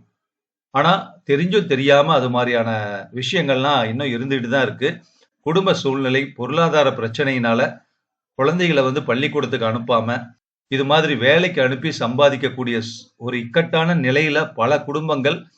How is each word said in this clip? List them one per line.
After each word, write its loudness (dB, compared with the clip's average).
ஆனா 0
தெரிஞ்சோ 2
தெரியாம 4
அது 2
மாதிரியான -2
விஷயங்கள்லாம் 0
இன்னும் -4
இருந்துகிட்டு -4
தான் 0
இருக்கு. -2
குடும்ப 0
சூழ்நிலை, -2
பொருளாதார 0
பிரச்சனையினால -2
குழந்தைகளை 0
வந்து 0
பள்ளிக்கூடத்துக்கு -2
அனுப்பாம -2
இது 0
மாதிரி 2
வேலைக்கு 2
அனுப்பி 0
சம்பாதிக்கக்கூடிய 0
ஸ்-, -12
ஒரு -6
இக்கட்டான 0
நிலையில 0
பல 0
குடும்பங்கள் -2